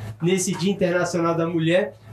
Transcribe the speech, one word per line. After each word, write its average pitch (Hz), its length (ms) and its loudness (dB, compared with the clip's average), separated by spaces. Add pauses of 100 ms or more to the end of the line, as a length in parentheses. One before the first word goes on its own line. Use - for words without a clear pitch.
(220)
nesse 185 340 0
Dia 185 140 0
Internacional 175 680 0
da 165 120 0
Mulher. 170 480 0 (160)